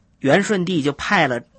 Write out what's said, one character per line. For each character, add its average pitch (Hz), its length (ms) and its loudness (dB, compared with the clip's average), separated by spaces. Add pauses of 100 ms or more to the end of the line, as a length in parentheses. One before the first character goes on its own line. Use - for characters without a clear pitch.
(200)
元 151 240 2
顺 196 220 -2
帝 160 180 -2
就 143 80 0
派 170 360 0
了 120 140 -4 (180)